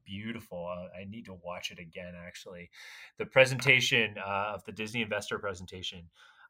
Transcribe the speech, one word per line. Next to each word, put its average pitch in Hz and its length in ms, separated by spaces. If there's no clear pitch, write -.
beautiful, 101 600
uh, 90 320
I 98 60
need 107 220
to 95 80
watch 87 380
it 90 80
again, 87 380
actually, 87 540
the 107 80
presentation, 127 920
uh, 98 380
of 92 80
the 110 80
Disney 107 300
investor 104 380
presentation, 92 720